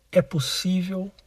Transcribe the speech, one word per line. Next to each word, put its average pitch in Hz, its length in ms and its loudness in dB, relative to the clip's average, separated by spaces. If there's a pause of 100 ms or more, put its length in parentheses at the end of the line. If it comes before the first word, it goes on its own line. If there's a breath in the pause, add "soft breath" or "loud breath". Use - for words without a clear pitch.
(100)
é 180 120 6
possível 185 880 -2 (140)